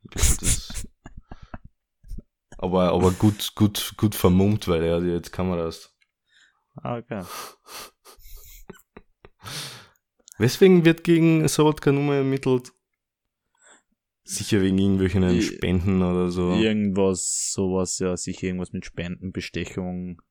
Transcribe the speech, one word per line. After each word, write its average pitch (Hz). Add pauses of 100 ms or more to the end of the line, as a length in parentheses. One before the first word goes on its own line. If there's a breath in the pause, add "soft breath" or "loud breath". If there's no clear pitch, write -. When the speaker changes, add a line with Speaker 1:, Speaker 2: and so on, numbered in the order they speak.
Speaker 1:
Ich -
glaub, -
das -
Speaker 2:
<laughs> -
Speaker 1:
aber, 90
aber 90
gut, 104
gut, -
gut 104
vermummt, 98
weil 82
er 85
hat 87
ja 87
jetzt 82
Kameras. 85 (840 soft breath)
Speaker 2:
Ah, 123
okay. 113 (3250 loud breath)
Speaker 1:
Weswegen 170
wird 165
gegen 160
Sobotka 151
nur 139
mehr 143
ermittelt? 135 (1500 soft breath)
Sicher -
wegen 95
irgendwelchen 95
Speaker 2:
I-, 90
Speaker 1:
Spenden 92
oder 90
so. 90
Speaker 2:
Irgendwas, 101
sowas, 92
ja, 90
sicher -
irgendwas 92
mit 92
Spenden, 87
Bestechung, 90